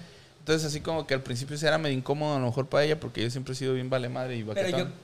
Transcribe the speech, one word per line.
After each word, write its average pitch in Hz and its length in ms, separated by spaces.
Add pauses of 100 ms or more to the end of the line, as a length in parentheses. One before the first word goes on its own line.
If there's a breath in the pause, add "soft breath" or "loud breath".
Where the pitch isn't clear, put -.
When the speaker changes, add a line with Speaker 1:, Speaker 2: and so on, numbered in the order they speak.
(400 loud breath)
Speaker 1:
Entonces 156 280
así 147 140
como 165 260
que 139 80
al 131 80
principio 131 340
sí 151 80
era 156 140
medio 143 180
incómodo 147 380
a 135 40
lo 127 60
mejor 135 220
para 143 160
ella 156 160
porque 120 240
yo 120 80
siempre 131 220
he - 20
sido 131 180
bien 127 160
vale 127 200
madre 127 280
y 113 60
Speaker 2:
Pero 107 180
Speaker 1:
baquetón. 180 180
Speaker 2:
yo, - 240